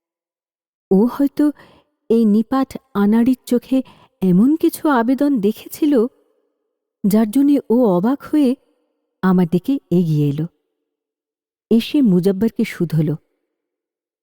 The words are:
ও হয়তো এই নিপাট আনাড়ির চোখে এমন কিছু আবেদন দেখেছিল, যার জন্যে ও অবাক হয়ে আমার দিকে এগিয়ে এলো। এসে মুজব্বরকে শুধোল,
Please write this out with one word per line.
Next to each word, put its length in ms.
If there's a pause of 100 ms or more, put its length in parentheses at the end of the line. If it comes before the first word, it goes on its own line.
(920)
ও 140
হয়তো 480 (560)
এই 160
নিপাট 540 (160)
আনাড়ির 520
চোখে 360 (400)
এমন 340
কিছু 320
আবেদন 520
দেখেছিল, 680 (1000)
যার 240
জন্যে 300 (100)
ও 140
অবাক 380
হয়ে 320 (680)
আমার 240
দিকে 320 (120)
এগিয়ে 380
এলো। 180 (1200)
এসে 320
মুজব্বরকে 640
শুধোল, 500 (1080)